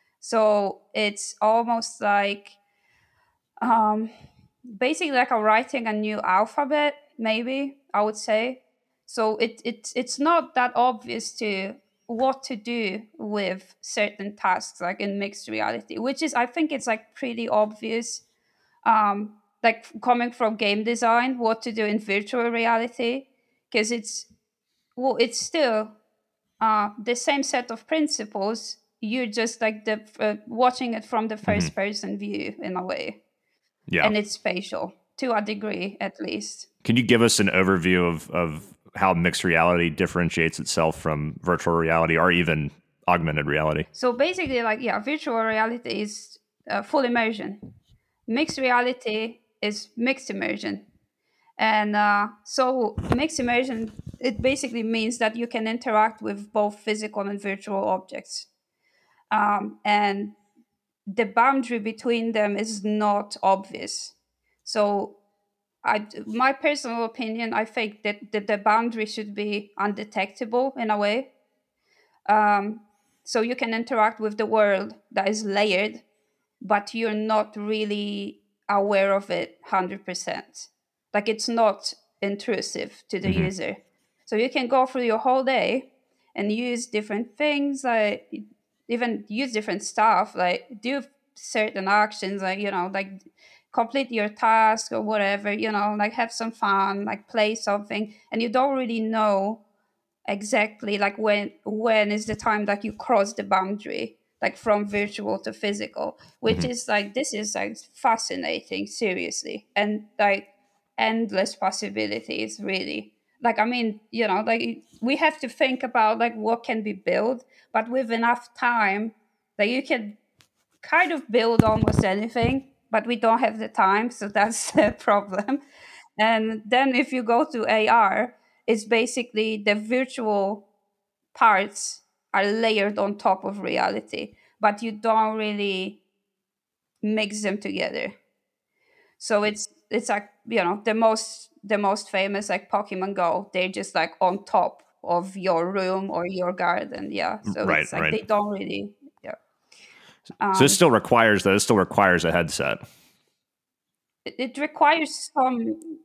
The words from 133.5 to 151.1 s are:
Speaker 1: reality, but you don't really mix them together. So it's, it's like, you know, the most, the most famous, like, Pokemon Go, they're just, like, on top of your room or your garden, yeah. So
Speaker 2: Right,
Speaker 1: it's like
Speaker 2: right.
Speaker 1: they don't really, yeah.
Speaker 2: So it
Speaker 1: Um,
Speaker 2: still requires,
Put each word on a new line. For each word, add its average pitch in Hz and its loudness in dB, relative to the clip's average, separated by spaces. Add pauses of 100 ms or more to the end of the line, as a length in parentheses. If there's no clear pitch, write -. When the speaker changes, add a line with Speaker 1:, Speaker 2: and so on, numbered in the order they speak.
Speaker 1:
reality, - -4 (260)
but 208 2
you 226 -4
don't 220 0
really 202 -4 (1000)
mix 214 -2
them 202 -2
together. - -6 (1040)
So 208 2
it's, 208 -2 (220)
it's 214 -2
like, 208 -2 (180)
you 220 2
know, 190 0
the 214 2
most, 220 0 (140)
the 208 0
most 208 0
famous, 196 0
like, 196 -4
Pokemon 196 -2
Go, 180 0
they're 185 0
just, 190 -8
like, 165 0
on 190 0
top - 0 (200)
of 185 -2
your 180 0
room 190 -2
or 175 -2
your 180 -2
garden, - -2
yeah. 90 -2
So 104 -4
Speaker 2:
Right, 78 4
Speaker 1:
it's - -4
like - -2
Speaker 2:
right. 78 2
Speaker 1:
they 220 -2
don't 208 2
really, 202 -6 (320)
yeah. - -12 (880)
Speaker 2:
So - -20
it 95 4
Speaker 1:
Um, 139 8
Speaker 2:
still 170 8
requires, 110 6